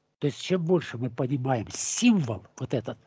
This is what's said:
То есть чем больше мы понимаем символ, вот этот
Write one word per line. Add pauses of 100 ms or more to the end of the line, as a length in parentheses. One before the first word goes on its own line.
(200)
То
есть
чем
больше
мы
понимаем
символ, (120)
вот
этот (100)